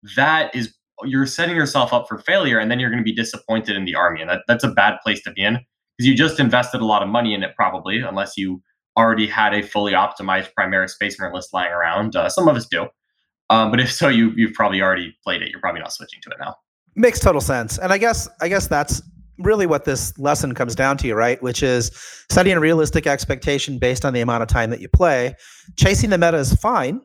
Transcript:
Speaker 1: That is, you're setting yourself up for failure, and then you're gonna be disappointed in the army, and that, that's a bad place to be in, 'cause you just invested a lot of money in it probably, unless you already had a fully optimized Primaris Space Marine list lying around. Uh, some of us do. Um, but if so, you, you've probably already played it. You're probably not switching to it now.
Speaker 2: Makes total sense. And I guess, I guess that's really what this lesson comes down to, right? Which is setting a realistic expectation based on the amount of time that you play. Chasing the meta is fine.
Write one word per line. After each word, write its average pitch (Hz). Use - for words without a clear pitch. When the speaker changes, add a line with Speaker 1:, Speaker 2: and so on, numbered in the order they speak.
Speaker 1:
That 156
is, 120
you're 135
setting 170
yourself 139
up 120
for 107
failure, 160
and 110
then 123
you're 123
gonna 120
be 110
disappointed 113
in 95
the 82
army, 85
and 82
that, 92
that's 120
a 107
bad 104
place 107
to 104
be 98
in, 107
'cause 123
you 127
just 151
invested 120
a 113
lot 104
of 98
money 110
in 98
it -
probably, 98
unless 98
you 92
already 110
had 104
a 104
fully 101
optimized 95
Primaris 95
Space 101
Marine 92
list 92
lying 90
around. 87
Uh, 95
some 180
of 131
us 107
do. 85
Um, 113
but 120
if 127
so, -
you, 113
you've 113
probably 98
already 90
played 90
it. 85
You're 90
probably 87
not -
switching -
to -
it -
now. -
Speaker 2:
Makes 226
total 170
sense. 120
And 185
I 196
guess, 226
I 170
guess 190
that's 143
really 196
what 147
this -
lesson 143
comes 120
down 135
to, 120
right? 120
Which 123
is 123
setting 185
a 175
realistic 156
expectation 139
based 127
on 139
the 123
amount 117
of 107
time 113
that 117
you 95
play. 135
Chasing 202
the 190
meta 170
is 139
fine. 202